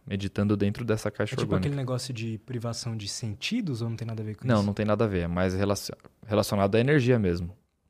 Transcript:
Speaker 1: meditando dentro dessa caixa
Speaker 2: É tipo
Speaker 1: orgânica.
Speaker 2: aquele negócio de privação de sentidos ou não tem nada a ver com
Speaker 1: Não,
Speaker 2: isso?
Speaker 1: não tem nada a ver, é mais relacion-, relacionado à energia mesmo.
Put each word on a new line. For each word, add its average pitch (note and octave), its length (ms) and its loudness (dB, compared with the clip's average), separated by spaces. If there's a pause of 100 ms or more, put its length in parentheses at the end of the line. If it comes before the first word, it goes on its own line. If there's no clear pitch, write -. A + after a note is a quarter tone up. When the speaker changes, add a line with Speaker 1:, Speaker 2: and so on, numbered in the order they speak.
Speaker 1:
meditando G2+ 520 -2
dentro G2+ 280 -2
dessa A2 280 -2
caixa A2 220 -4
Speaker 2:
É - 20 -6
tipo - 60 -2
Speaker 1:
orgânica. G2 260 0
Speaker 2:
aquele C#3+ 80 -2
negócio B2+ 360 -4
de A2+ 260 -6
privação A#2 580 -6
de G2+ 100 -8
sentidos A#2+ 760 -4
ou A2+ 60 -2
não A2+ 80 -4
tem A#2 120 -10
nada A2 140 -6
a G#2+ 40 -6
ver G#2+ 100 -6
com - 120 -12
Speaker 1:
Não, A#2 80 6
Speaker 2:
isso? G2+ 100 6
Speaker 1:
não G2+ 80 2
tem G#2+ 100 0
nada G#2+ 200 4
a - 20 6
ver, F#2+ 140 0
é E2+ 80 0
mais F#2 260 2
relacion-, G2+ 400 0 (320)
relacionado G2+ 480 2
à A2 60 6
energia B2+ 400 4
mesmo. F2 360 0 (340)